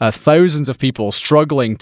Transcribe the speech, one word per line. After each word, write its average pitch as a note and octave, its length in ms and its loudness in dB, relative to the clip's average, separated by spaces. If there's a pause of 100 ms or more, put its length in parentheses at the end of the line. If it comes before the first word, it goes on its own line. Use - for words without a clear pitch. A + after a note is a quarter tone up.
uh, A2+ 100 2
thousands D3+ 580 2
of B2 80 -8
people A#2 340 -4
struggling C#3+ 720 0